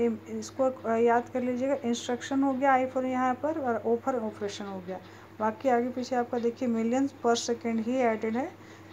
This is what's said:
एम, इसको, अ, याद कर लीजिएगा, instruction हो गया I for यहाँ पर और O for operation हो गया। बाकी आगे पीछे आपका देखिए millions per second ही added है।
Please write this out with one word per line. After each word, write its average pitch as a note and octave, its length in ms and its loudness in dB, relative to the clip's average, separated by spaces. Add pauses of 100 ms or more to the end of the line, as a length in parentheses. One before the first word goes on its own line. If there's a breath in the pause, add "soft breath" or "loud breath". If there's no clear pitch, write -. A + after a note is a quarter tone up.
एम, A#3 180 2 (100)
इसको, A3 360 -4
अ, B3+ 320 0
याद A#3 320 4
कर B3+ 140 -2
लीजिएगा, B3+ 320 0
instruction B3 680 -2
हो C#4 100 4
गया C4+ 240 4
I B3+ 160 0
for B3+ 120 0
यहाँ B3+ 300 0
पर D#4 240 -2
और A#3 400 0
O A#3 60 -12
for C4 140 0
operation G#3 460 -6
हो F#3+ 160 -8
गया। F3+ 200 -8 (400 loud breath)
बाकी A3 280 0
आगे B3 200 4
पीछे B3 280 -4
आपका A#3+ 220 0
देखिए A#3 300 0
millions A#3 580 0
per A#3 240 2
second A#3 360 -2
ही B3 100 0
added A3+ 400 0
है। D4 160 -4 (400 loud breath)